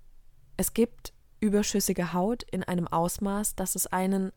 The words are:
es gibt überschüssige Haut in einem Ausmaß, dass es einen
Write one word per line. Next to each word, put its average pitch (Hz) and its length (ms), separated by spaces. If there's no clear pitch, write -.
es - 160
gibt - 400
überschüssige 202 760
Haut 202 300
in 185 200
einem 175 240
Ausmaß, 196 680
dass 190 220
es - 100
einen 190 500